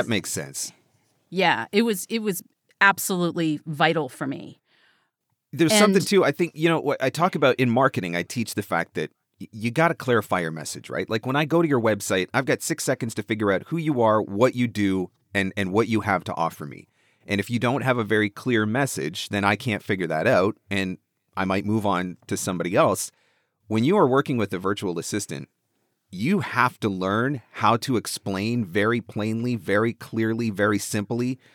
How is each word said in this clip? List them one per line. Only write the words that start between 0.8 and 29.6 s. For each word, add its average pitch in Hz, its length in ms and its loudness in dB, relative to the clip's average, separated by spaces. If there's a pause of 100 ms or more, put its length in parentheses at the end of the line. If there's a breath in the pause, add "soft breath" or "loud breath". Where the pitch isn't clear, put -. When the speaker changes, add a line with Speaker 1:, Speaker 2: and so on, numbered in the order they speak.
Speaker 1:
Yeah, 165 420 2
it 202 100 4
was, 226 280 0
it 226 100 -2
was 208 220 -4 (380)
absolutely 175 840 2
vital 160 420 2
for 135 200 -8
me. - 320 -10 (920)
Speaker 2:
There's 160 220 2
something 208 240 6
Speaker 1:
And 185 100 2
Speaker 2:
too, 190 160 4
I 131 80 4
think, 170 240 -2
you 156 140 2
know, 160 100 2
what - 240 -2
I 135 60 2
talk 170 260 0
about 139 200 4
in 127 140 2
marketing, 113 460 2
I 87 80 0
teach - 320 -6
the 104 60 -2
fact 85 320 -2
that 78 180 -6 (300)
y-, 95 100 -14
you 110 200 -6
gotta 160 220 2
clarify 110 460 0
your 82 120 -2
message, - 380 -10
right? 69 200 -4
Like, 113 160 -4
when 131 100 -2
I 147 80 0
go 160 180 2
to 170 60 2
your 139 140 2
website, 104 520 0
I've 127 120 0
got 131 160 0
six - 240 -4
seconds 127 300 -2
to 107 80 -4
figure 107 280 0
out 95 160 0
who 160 100 -4
you 147 240 0
are, 110 200 4
what 101 340 2
you 123 120 0
do, 95 440 0 (220)
and, 98 240 0
and 92 160 -2
what 113 160 4
you 110 120 2
have 98 240 0
to 95 100 -6
offer 82 300 -4
me. - 220 -16 (420)
And 101 120 0
if - 80 -6
you 120 100 0
don't 123 220 0
have 123 160 0
a 113 80 -2
very 107 240 2
clear 110 360 0
message, 107 640 -4
then 101 140 -2
I 101 140 2
can't 104 260 -4
figure 92 240 -2
that 80 200 0
out, 107 300 2 (120)
and 98 280 -4 (380)
I 95 80 -2
might 95 220 0
move 104 200 0
on 90 320 -2 (100)
to 98 100 -4
somebody 90 380 -2
else. 123 360 2 (560)
When 113 160 0
you 175 140 2
are 170 100 6
working 135 300 0
with 101 160 -2
a 95 40 -2
virtual 95 400 -4
assistant, 80 520 -6 (600)
you 131 300 -2
have 123 400 0
to 117 80 0
learn 104 540 -2 (100)
how 120 260 2
to 120 200 0
explain 107 680 -4
very 104 380 0
plainly, 113 560 -4
very 104 340 0